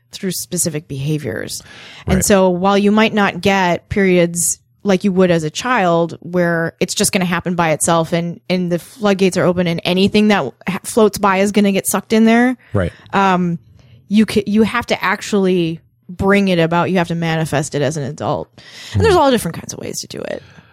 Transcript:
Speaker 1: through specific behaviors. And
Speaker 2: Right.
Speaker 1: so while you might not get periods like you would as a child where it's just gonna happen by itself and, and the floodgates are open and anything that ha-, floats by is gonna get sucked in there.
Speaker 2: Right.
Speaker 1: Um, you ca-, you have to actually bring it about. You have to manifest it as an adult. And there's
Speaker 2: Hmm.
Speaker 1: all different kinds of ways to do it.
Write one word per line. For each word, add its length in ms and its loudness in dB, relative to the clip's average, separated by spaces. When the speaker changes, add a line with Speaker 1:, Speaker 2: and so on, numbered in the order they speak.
Speaker 1:
through 200 -8
specific 560 -6
behaviors. 760 -6
And 120 0
Speaker 2:
Right. 80 0
Speaker 1:
so 240 4
while 280 0
you 140 2
might 220 2
not 280 0
get 480 0
periods 680 0
like 200 0
you 100 0
would 180 4
as 120 0
a 60 -6
child 720 0
where 580 -2
it's 140 -2
just 200 -2
gonna 120 0
happen 300 -2
by 160 2
itself 420 0
and, 260 -4
and 220 -2
the 60 0
floodgates 600 0
are 80 2
open 200 0
and 200 -2
anything 420 2
that 260 0
ha-, 160 -4
floats 340 2
by 200 2
is 160 0
gonna 180 4
get 160 -2
sucked 260 -4
in 120 6
there. 320 4
Speaker 2:
Right. 180 0
Speaker 1:
Um, 440 2
you 160 4
ca-, 200 0
you 180 2
have 240 -2
to 160 -4
actually 760 0
bring 400 2
it 100 2
about. 320 0
You 60 0
have 100 0
to 80 -4
manifest 600 -2
it 60 -2
as 160 -2
an 60 -6
adult. 580 -8
And 100 0
there's 120 4
Speaker 2:
Hmm. 60 4
Speaker 1:
all 100 4
different 240 -2
kinds 180 -14
of 60 -16
ways 220 -12
to 60 -14
do 120 -14
it. 240 -10